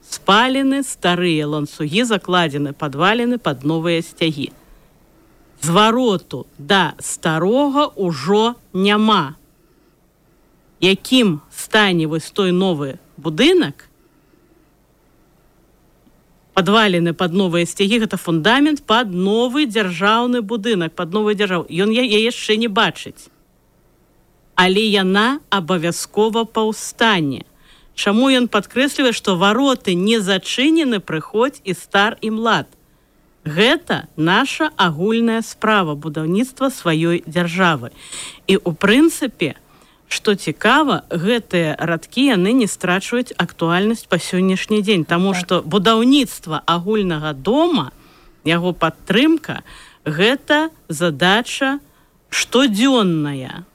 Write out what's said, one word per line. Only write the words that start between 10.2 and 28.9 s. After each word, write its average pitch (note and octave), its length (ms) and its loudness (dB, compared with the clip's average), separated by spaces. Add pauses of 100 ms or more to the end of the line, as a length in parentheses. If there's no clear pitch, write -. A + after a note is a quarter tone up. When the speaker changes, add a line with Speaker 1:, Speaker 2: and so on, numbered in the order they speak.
Speaker 1:
Якім F#3+ 640 2 (100)
стане F#3 540 0
вось D#3 240 -6
той F#3+ 260 0
новы D#3 400 -2 (220)
будынак, F3 680 0 (2750)
падвалены F#3 580 2
пад E3+ 240 -4
новыя F3 300 0
сцягі, G3+ 400 -2
гэта F#3+ 100 -6
фундамент A3+ 680 0
пад A3 260 0
новы A#3 540 0
дзяржаўны A3 760 0
будынак, G3+ 540 -4
пад F3 180 -8
новую G#3+ 220 0
дзяржаву. F#3 340 -2
Ён F#3+ 240 0
я-, B3+ 140 0
я G#3 160 2
яшчэ A3 340 -2
не A3+ 120 0
бачыць. - 600 -4 (1300)
Але F#3 260 2
яна G#3 560 2 (120)
абавязкова G3 960 -2
паўстане. A3 1000 -2 (540)
Чаму A#3 320 2
ён B3 160 2
падкрэслівае, B3+ 640 0